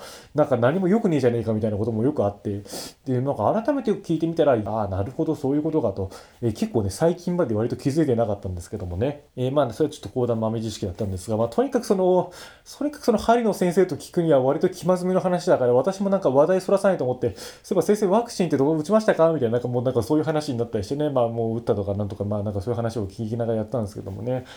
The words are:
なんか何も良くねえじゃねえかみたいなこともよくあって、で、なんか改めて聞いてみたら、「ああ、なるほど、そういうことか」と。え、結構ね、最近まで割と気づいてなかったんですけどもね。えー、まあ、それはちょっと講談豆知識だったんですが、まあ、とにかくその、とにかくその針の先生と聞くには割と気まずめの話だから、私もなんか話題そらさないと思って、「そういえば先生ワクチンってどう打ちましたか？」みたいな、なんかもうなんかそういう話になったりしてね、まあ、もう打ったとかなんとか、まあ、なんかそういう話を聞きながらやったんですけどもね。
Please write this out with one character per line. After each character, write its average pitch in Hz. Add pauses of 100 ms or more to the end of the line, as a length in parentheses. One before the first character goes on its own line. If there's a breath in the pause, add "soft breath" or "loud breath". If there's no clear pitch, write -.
(340 loud breath)
な 143
ん -
か 131
何 131
も 185
良 208
く 220
ね 156
え -
じ 123
ゃ -
ね 117
え -
か 110
み 107
た 113
い 107
な 104
こ 107
と 117
も 110
よ 135
く 127
あ 101
っ -
て、 101 (420 loud breath)
で、 127
な 135
ん -
か 143
改 294
め 269
て 214
聞 170
い 156
て 170
み 165
た 160
ら、 139 (120)
「あ 110
あ、 104
な 95
る 131
ほ 160
ど、 156
そ 135
う 143
い 151
う -
こ 160
と 156
か」 107
と。 95 (320 loud breath)
え、 117
結 220
構 117
ね、 98
最 170
近 175
ま 170
で 117
割 110
と 127
気 -
づ 147
い 151
て 123
な 117
か 110
っ 98
た 95
ん 90
で 87
す -
け 107
ど 95
も 87
ね。 143 (100)
え 127
ー、 -
ま 147
あ、 120
そ 156
れ 151
は 151
ち -
ょ -
っ -
と -
講 123
談 113
豆 110
知 113
識 107
だ 92
っ -
た 113
ん 98
で 92
す -
が、 110
ま 110
あ、 120
と -
に 269
か -
く -
そ -
の、 180 (480 loud breath)
と -
に 294
か 294
く -
そ 233
の 214
針 233
の 208
先 180
生 185
と 170
聞 -
く 180
に 160
は 139
割 143
と 180
気 -
ま 185
ず 175
め 185
の 185
話 180
だ 147
か 123
ら、 120
私 185
も 196
な 196
ん 180
か 147
話 139
題 185
そ 185
ら 196
さ 196
な 190
い 165
と 143
思 127
っ 120
て、 113 (280 loud breath)
「そ -
う -
い -
え -
ば -
先 208
生 214
ワ 208
ク 233
チ -
ン 170
っ -
て 143
ど 139
う 160
打 156
ち 170
ま 214
し 214
た 196
か？」 165
み 156
た 123
い -
な、 113
な 123
ん -
か 123
も 123
う -
な 127
ん -
か 120
そ 156
う -
い 156
う -
話 151
に 117
な 117
っ 117
た -
り 101
し -
て 139
ね、 151
ま 131
あ、 117
も 113
う 113
打 -
っ -
た 117
と 101
か 98
な 104
ん -
と 101
か、 -
ま 104
あ、 101
な 104
ん -
か 98
そ 120
う -
い -
う -
話 117
を 101
聞 110
き 117
な 117
が 117
ら 113
や 110
っ 107
た 127
ん 110
で 98
す -
け 107
ど 98
も 101
ね。 127 (120)